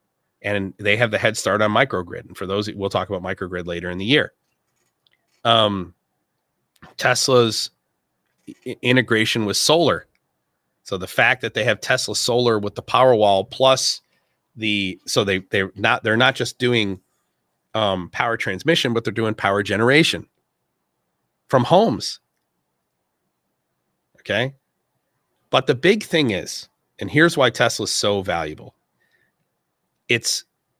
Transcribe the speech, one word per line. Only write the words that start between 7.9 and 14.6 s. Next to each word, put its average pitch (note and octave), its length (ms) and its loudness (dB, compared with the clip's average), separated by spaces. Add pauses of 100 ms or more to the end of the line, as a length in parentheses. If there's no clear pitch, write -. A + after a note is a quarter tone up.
i-, - 360 -14
integration A#2+ 640 2
with G2 120 -2
solar. D3+ 480 2 (800)
So G2 160 -8
the F#2 80 -10
fact B2 340 0
that A2+ 140 -8
they A2 80 -2
have A2 180 -2
Tesla B2 340 -2
Solar A#2+ 440 0
with G2+ 160 -6
the A#2+ 80 -10
Powerwall G#2+ 640 4
plus - 520 0 (540)
the, G#2 520 -4